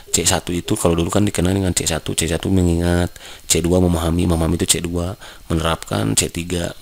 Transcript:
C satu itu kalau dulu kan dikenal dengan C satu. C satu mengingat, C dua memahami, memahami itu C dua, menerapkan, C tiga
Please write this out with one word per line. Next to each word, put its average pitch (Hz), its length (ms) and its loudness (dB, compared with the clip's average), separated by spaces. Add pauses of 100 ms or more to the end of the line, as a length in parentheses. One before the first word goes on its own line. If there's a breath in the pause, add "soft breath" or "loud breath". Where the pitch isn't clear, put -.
C 85 180 0
satu 87 240 0
itu 87 240 0
kalau 85 240 2
dulu 85 80 2
kan 101 160 2
dikenal 92 320 0
dengan 95 160 0
C - 160 -2
satu. 80 240 -4
C 82 160 -2
satu 82 240 -2
mengingat, 87 560 2 (400 loud breath)
C 82 160 0
dua 87 160 4
memahami, 87 480 2
memahami 82 320 2
itu - 80 -2
C 85 160 0
dua, 87 320 -4 (320 loud breath)
menerapkan, 85 640 -2
C - 160 0
tiga 87 540 -6